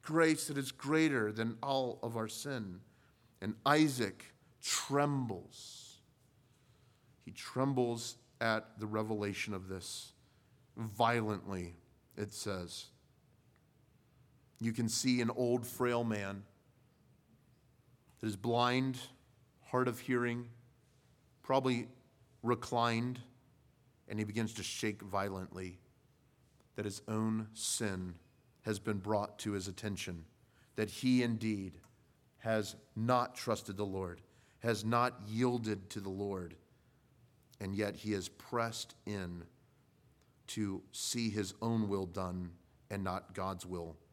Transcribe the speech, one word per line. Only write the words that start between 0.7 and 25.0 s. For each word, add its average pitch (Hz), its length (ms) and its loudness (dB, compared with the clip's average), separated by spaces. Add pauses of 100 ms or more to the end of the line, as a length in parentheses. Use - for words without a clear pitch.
greater 139 640 4
than 113 300 0
all 135 400 0
of 117 120 -4
our 110 140 -2
sin. 107 520 -6 (600)
And 107 140 -2 (100)
Isaac 135 720 4 (280)
trembles. - 1400 -2 (1200)
He 92 60 -14
trembles 123 840 0 (220)
at 110 400 0
the 107 80 -4
revelation 107 680 -2
of 92 140 -6
this. - 440 -10 (640)
Violently, 107 1000 2 (420)
it 104 160 -4
says. 92 540 -6 (1700)
You 113 120 0
can 113 180 0
see 123 320 2
an 113 80 2
old, 120 360 2
frail 120 380 2
man 101 380 -2 (1800)
that 117 60 -4
is 104 100 -2
blind, 123 640 2 (720)
hard 127 180 4
of 117 120 -4
hearing, 120 480 0 (920)
probably 131 460 4 (540)
reclined, 117 800 2 (840)
and 104 120 -4
he 107 80 0
begins 110 260 -2
to 104 100 -8
shake 107 380 -4